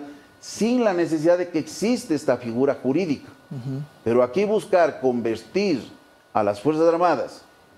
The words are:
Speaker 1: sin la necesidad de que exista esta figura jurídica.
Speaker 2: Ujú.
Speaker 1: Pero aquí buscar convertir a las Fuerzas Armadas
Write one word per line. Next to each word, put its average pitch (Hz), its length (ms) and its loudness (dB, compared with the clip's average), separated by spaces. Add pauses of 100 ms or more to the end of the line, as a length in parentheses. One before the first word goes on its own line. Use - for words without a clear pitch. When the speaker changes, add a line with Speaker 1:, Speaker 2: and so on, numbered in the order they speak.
(440)
Speaker 1:
sin 240 400 0
la 196 120 2
necesidad 165 420 2
de 175 120 -4
que 165 100 -2
exista 202 560 -2
esta 135 200 0
figura 120 460 -2
jurídica. 143 480 -2 (220)
Speaker 2:
Ujú. 135 320 -8 (200)
Speaker 1:
Pero 120 200 4
aquí 180 200 0
buscar 185 560 2
convertir 123 840 -2 (500)
a 107 80 2
las 104 180 0
Fuerzas 156 320 2
Armadas 165 520 0 (340)